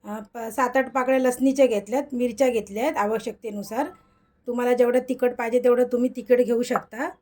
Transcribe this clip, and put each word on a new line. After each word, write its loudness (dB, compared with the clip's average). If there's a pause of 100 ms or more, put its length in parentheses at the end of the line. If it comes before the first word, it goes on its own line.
अ, -12 (140)
प-, -14
सात -2
आठ 0
पाकळ्या 2
लसणीच्या 4
घेतल्यात, 0 (100)
मिरच्या 0
घेतल्या -4
आहेत -2
आवश्यकतेनुसार. -4 (640)
तुम्हाला 0
जेवढं 4
तिखट -2
पाहिजे -2
तेवढं 4
तुम्ही 0
तिखट 2
घेऊ 2
शकता. -6 (120)